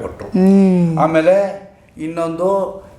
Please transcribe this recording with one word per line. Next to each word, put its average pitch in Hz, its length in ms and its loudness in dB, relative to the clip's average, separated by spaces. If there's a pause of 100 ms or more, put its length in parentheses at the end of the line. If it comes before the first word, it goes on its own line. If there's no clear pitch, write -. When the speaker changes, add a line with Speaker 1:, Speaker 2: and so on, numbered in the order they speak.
Speaker 1:
ಕೊಟ್ರು. - 260 -12
Speaker 2:
ಹ್ಮ್. 185 720 2
Speaker 1:
ಆಮೇಲೆ 175 680 0 (300)
ಇನ್ನೊಂದು 165 840 -4 (160)